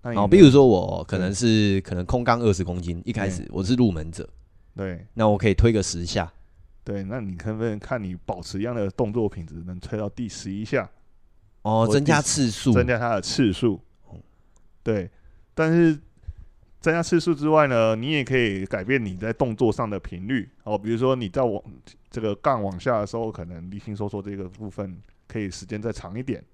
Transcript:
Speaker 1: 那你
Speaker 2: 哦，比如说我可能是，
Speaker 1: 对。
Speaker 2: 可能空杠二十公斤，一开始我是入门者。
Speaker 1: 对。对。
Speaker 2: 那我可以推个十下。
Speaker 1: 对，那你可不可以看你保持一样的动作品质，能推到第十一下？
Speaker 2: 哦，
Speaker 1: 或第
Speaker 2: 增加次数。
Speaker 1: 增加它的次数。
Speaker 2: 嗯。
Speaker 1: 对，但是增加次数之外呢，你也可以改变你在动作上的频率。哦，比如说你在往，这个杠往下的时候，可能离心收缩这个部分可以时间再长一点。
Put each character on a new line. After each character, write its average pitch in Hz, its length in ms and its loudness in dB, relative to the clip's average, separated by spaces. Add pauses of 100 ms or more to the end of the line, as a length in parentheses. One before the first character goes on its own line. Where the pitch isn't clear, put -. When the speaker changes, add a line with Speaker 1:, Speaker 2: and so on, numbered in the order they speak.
Speaker 1:
那 120 100 -8
你 113 60 -2
Speaker 2:
哦， 104 100 2
比 185 120 8
如 156 100 12
说 135 180 8
我 92 380 2
可 95 120 -4
能 90 160 -2
是， 110 120 -2 (300)
Speaker 1:
对。 95 60 -2
Speaker 2:
可 - 140 -8
能 90 100 -4
空 123 180 -2
杠 120 160 2
二 113 120 2
十 92 120 0
公 90 180 -6
斤， 85 240 -8
一 117 60 -6
开 101 180 -4
始 87 200 -8
我 95 140 -6
是 117 120 0
入 120 160 4
门 80 200 -8
者。 - 160 -12 (480)
Speaker 1:
对。 95 200 -8
对。 92 180 -18
Speaker 2:
那 110 140 2
我 104 100 4
可 110 100 0
以 98 60 4
推 117 180 4
个 107 100 2
十 87 240 -6
下。 85 260 -4 (520)
Speaker 1:
对， 98 200 -8
那 113 160 -8
你 95 160 -10
可 107 180 -8
不 110 60 -8
可 117 100 -2
以 104 80 -6
看 107 240 -8
你 92 140 -8 (100)
保 90 160 -8
持 95 180 -10
一 - 20 -4
样 120 120 -4
的 104 180 -2
动 110 200 -2
作 110 160 0
品 87 180 -8
质， 78 100 -16 (100)
能 90 140 -12
推 107 200 -8
到 104 100 -6
第 113 200 -8
十 - 220 -12
一 104 120 -8
下？ 117 260 -4 (760)
Speaker 2:
哦， 110 180 2
Speaker 1:
或 117 60 4
第 123 60 2
Speaker 2:
增 143 120 4
加 151 160 4
次 135 280 0
数。 120 220 0
Speaker 1:
增 98 160 6
加 120 100 0
它 117 180 -2
的 95 60 -2
次 113 300 2
数。 101 280 0 (340)
Speaker 2:
嗯。 - 60 -18 (640)
Speaker 1:
对， 104 260 -4 (440)
但 160 180 2
是 165 220 6 (880)
增 165 140 0
加 170 80 0
次 170 180 2
数 170 140 0
之 147 160 -2
外 156 180 6
呢， 113 280 4
你 123 160 -4
也 147 120 0
可 131 140 0
以 98 280 0
改 98 180 -6
变 123 200 0
你 92 120 -6
在 110 180 -6
动 120 220 -2
作 110 160 4
上 113 180 -4
的 101 100 -6
频 92 280 -12
率。 120 220 -4 (140)
哦， 107 140 -4
比 104 140 -6
如 117 60 0
说 131 180 2
你 117 120 -6
在 131 140 -4
往， 110 200 -2 (480)
这 113 120 -8
个 104 160 -2
杠 127 260 -2
往 92 160 -6
下 117 220 -2
的 104 40 -4
时 117 120 -10
候， 113 120 -6
可 95 140 -12
能 87 260 -14
离 98 80 -12
心 104 160 -12
收 101 140 -6
缩 101 140 -8
这 101 160 -10
个 92 100 -10
部 101 220 -14
分 95 280 -10 (300)
可 - 100 -12
以 98 140 -6
时 - 140 -14
间 107 160 -8
再 110 100 -4
长 92 260 -12
一 127 60 -8
点。 131 180 -6 (120)